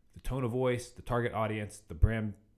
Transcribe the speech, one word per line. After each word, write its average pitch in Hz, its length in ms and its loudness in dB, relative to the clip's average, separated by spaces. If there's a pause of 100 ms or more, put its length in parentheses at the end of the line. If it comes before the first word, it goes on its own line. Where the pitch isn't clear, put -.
(120)
the - 60 -18
tone 131 240 -2
of 120 80 0
voice, 123 380 0
the - 140 -20
target 117 320 2
audience, 107 520 -2
the - 80 -12
brand 107 400 2 (240)